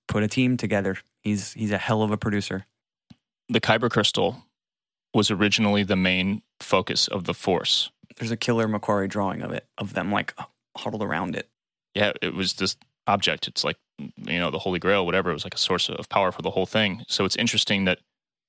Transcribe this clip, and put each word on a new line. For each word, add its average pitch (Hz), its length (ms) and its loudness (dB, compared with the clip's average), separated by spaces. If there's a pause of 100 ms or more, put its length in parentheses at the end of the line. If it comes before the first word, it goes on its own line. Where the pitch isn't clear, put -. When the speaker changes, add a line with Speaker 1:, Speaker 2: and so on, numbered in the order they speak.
Speaker 1:
put 104 160 2
a 107 40 2
team 127 300 2
together. 98 380 0 (260)
He's, 104 320 -2
he's 110 180 -2
a 101 60 0
hell 110 240 0
of 107 100 2
a 107 60 0
producer. 101 480 -2 (840)
Speaker 2:
The 113 100 4
Kyber 113 320 2
crystal 104 540 0 (680)
was 104 180 4
originally 104 520 4
the 98 140 0
main 92 460 2 (180)
focus - 480 0
of 92 160 -4
the - 80 -2
Force. - 580 0 (260)
Speaker 1:
There's 113 140 -4
a 117 60 -4
killer 113 320 0
McQuarrie 101 400 0
drawing 98 320 -2
of - 100 -6
it, - 140 -8 (120)
of 98 160 -8
them, 95 180 -2
like, - 280 -2
h-, - 60 -12 (320)
huddled 104 260 -6
around 90 320 -2
it. - 140 -8 (440)
Speaker 2:
Yeah, 104 280 2
it - 120 -2
was 92 200 -2
this - 240 -2 (280)
object. - 440 0
It's - 160 -4
like, - 120 -2 (200)
you - 420 -6
know, 85 120 0
the 78 80 -2
Holy 90 200 -2
Grail, 95 260 2
whatever. 90 240 0
It 82 40 2
was 73 100 -6
like - 120 -12
a - 40 -6
source - 300 0
of - 180 -8
power 95 240 2
for - 100 -10
the 92 100 -2
whole 92 140 0
thing. 104 440 0
So - 160 0
it's - 100 0
interesting 107 500 2
that 90 140 2 (500)